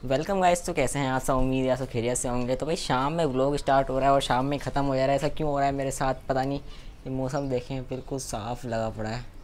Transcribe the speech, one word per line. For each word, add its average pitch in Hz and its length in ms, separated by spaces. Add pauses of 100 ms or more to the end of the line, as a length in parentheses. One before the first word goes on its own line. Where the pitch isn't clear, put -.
Welcome 156 360
guys, 175 260
तो 180 60
कैसे 160 260
हैं 139 100
आप 131 120
सब? 139 140
उम्मीद 131 300
है 131 60
आप 127 80
सब 135 80
खैरियत 123 300
से 131 120
होंगे। 123 280
तो 135 100
भाई 160 100
शाम 135 360
में 165 120
vlog 135 320
start 135 340
हो 131 80
रहा 131 100
है 139 60
और 139 60
शाम 127 240
में 143 140
ख़त्म 139 260
हो 135 100
जा 131 60
रहा 135 120
है, 139 40
ऐसा 147 120
क्यों 151 220
हो 143 80
रहा 139 80
है 139 60
मेरे 139 180
साथ 131 240 (140)
पता 131 140
नहीं। 139 160
ये - 520
मौसम 131 380
देखें 127 340
बिल्कुल 131 360
साफ़ 123 480
लगा 113 240
पड़ा 107 180
है, 123 160 (180)